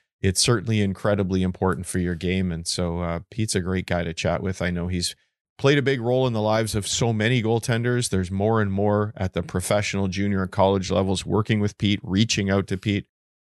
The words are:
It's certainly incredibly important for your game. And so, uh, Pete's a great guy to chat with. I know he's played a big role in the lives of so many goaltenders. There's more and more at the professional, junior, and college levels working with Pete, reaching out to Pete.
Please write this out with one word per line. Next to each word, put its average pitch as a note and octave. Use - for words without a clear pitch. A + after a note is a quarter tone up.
It's F#2+
certainly A2
incredibly F#2+
important F#2
for -
your F2+
game. F#2
And E2
so, F2
uh, E2+
Pete's A2
a G2
great F#2
guy F2
to E2
chat E2
with. F#2
I F2+
know F2
he's F2+
played C#3+
a C#3
big C3+
role B2+
in B2
the A2
lives G#2+
of G2+
so A#2
many A2+
goaltenders. A#2
There's F#2
more G#2+
and G2+
more G#2
at F#2
the F2
professional, G2
junior, F#2+
and F#2
college G2
levels F#2+
working G#2+
with G#2
Pete, G2+
reaching G2
out G2
to G2
Pete. G2+